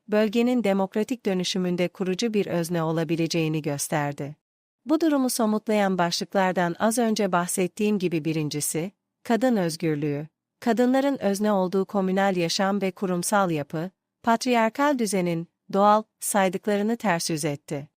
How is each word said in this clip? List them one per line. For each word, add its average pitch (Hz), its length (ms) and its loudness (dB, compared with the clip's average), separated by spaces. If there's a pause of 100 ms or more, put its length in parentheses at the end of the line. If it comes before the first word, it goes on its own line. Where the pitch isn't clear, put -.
bölgenin 220 560 2
demokratik 196 600 -2
dönüşümünde 180 640 0
kurucu 185 460 -4
bir 202 120 0
özne 170 380 -2
olabileceğini 160 800 0
gösterdi. 143 760 -4 (500)
Bu 311 160 0
durumu 285 280 2
somutlayan 214 680 0
başlıklardan 175 840 0
az 220 180 0
önce 220 340 0
bahsettiğim 185 680 0
gibi 165 260 -2
birincisi, 156 680 -4 (320)
kadın 233 340 2
özgürlüğü, 156 680 -2 (320)
kadınların 254 640 2
özne 202 300 0
olduğu 190 340 0
komünal 190 520 0
yaşam 190 440 0
ve 185 100 -2
kurumsal 180 600 0
yapı, 156 400 -4 (320)
patriarkal 240 760 2
düzenin, 175 480 0 (260)
doğal, 208 300 6 (160)
saydıklarını 202 760 0
ters 175 320 -2
yüz 160 160 -2
etti. 147 520 -6